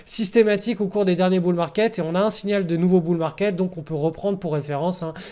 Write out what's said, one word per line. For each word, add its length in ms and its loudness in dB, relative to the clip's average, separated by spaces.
systématique 800 2
au 60 0
cours 180 0
des 100 2
derniers 240 4
bull 140 2
markets. 460 0
Et 20 0
on 140 -2
a 60 2
un 100 2
signal 340 0
de 100 0
nouveau 260 4
bull 160 0
market, 380 -2
donc 220 -2
on 60 -10
peut 100 -8
reprendre 460 -2
pour 160 -2
référence, 480 -4
hein, 100 -6